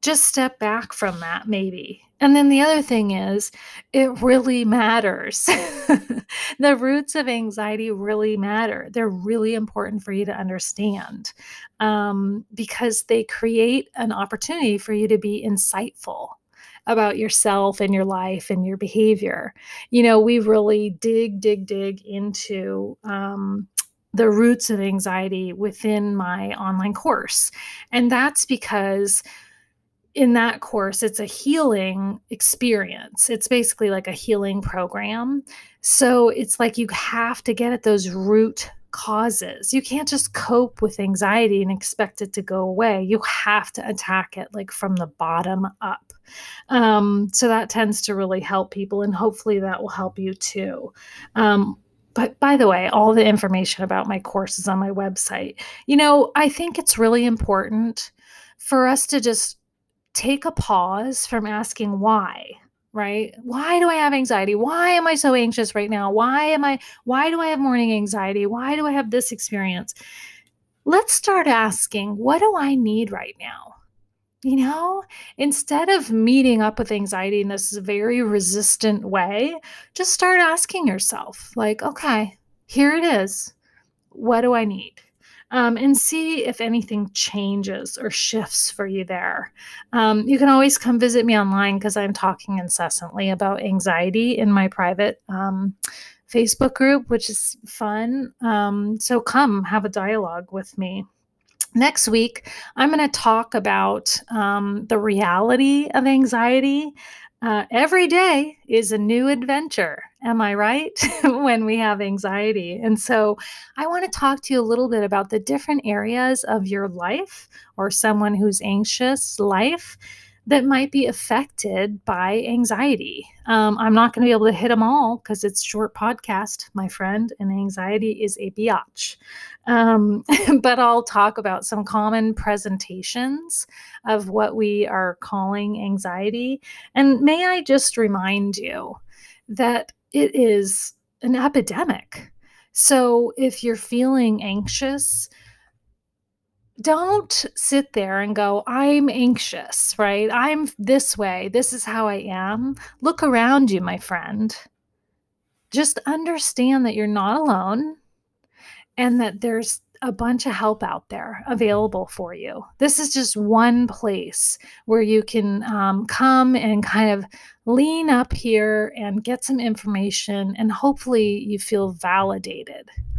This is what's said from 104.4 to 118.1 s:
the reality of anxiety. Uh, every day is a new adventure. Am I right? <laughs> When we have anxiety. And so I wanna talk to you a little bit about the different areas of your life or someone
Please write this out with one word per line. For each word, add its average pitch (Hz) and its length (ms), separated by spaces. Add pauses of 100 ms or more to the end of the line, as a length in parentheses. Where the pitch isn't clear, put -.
the 220 120
reality 220 920
of 262 140
anxiety. 269 840 (500)
Uh, 214 280
every 311 360
day 302 480 (120)
is 226 240
a 220 80
new 233 280
adventure. 277 760 (200)
Am 233 180
I 202 120
right? 226 380 (200)
<laughs> - 120
When 247 420
we 220 120
have 214 220
anxiety. 196 760
And 220 240
so 214 380 (400)
I 302 100
wanna 359 220
talk 277 340
to - 100
you 254 60
a - 20
little 233 260
bit 220 160
about 202 280
the 220 80
different 277 440
areas 240 600
of 208 240
your 196 200
life 190 640 (280)
or 196 120
someone 208 460